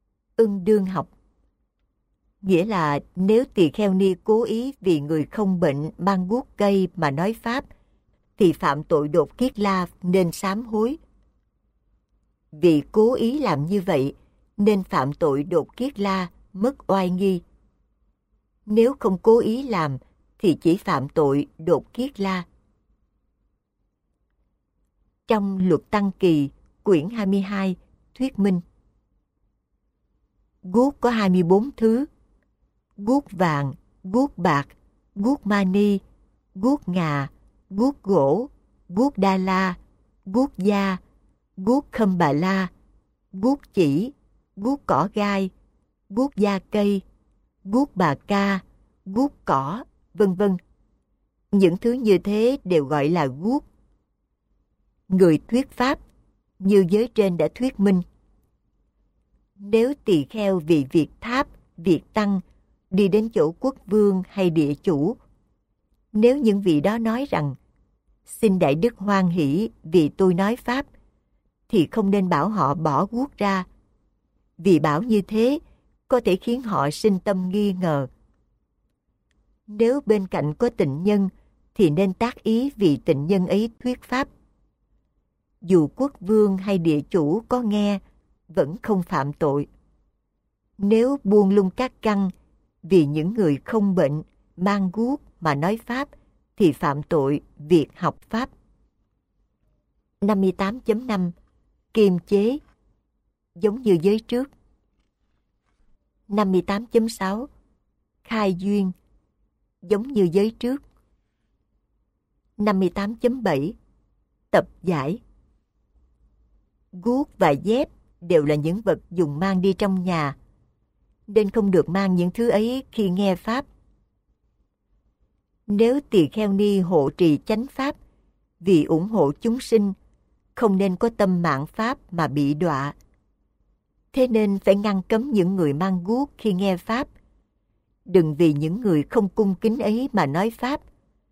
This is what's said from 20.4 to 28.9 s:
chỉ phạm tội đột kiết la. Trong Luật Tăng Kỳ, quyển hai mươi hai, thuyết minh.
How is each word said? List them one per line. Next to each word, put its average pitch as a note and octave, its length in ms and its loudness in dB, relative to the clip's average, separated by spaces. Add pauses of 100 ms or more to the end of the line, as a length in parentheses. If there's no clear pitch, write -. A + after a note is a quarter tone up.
chỉ E3+ 160 2
phạm D3 320 -4
tội C#3+ 380 0 (120)
đột D#3+ 340 -2
kiết B3 280 -8
la. F#3+ 240 -4 (2750)
Trong G3 420 0
Luật E3 120 4 (100)
Tăng G3+ 220 0
Kỳ, D#3 380 2 (320)
quyển F3 280 2
hai A3+ 160 -4
mươi G3 140 0
hai, G3 360 -4 (380)
thuyết C4 240 -6
minh. G3 220 2 (2000)